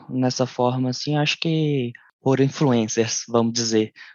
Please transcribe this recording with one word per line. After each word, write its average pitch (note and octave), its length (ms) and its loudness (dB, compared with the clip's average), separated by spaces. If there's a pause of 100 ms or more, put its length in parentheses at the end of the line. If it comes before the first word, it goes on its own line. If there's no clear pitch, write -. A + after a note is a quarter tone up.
nessa B2+ 380 -2
forma, B2+ 440 0
assim, D3 280 -4
acho D3 200 0
que D3 540 -2 (340)
por C3 140 2
influencers, A#2 880 2
vamos A#2 240 2
dizer, A2 400 0 (220)